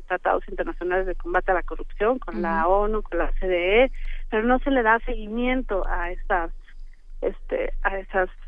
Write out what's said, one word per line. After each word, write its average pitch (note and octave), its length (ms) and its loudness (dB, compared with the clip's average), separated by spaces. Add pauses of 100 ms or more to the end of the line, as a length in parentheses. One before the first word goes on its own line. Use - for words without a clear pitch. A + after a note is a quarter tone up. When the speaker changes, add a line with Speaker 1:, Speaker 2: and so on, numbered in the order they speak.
Speaker 1:
tratados F#3 420 0
internacionales F3+ 560 -2
de F3+ 100 -2
combate F3+ 360 0
a - 40 4
la E3+ 80 0
corrupción G#3+ 560 -2
con A3 220 -6
la E3 260 2
Speaker 2:
Ujú. F#3 80 6
Speaker 1:
onu, G#3 260 2
con F3 180 -4
la E3 60 2
O - 140 2
C F#3+ 80 0
D F#3 360 4
E, C4 80 4 (380)
pero G#3+ 140 2
no B3+ 160 4
se C#4 120 0
le C4 120 4
da A3+ 220 6
seguimiento A#3 800 -2
a F3 240 -2
esas, E3+ 400 0 (720)
este, - 500 -4 (120)
a G3 160 0
esas, F#3+ 300 0 (180)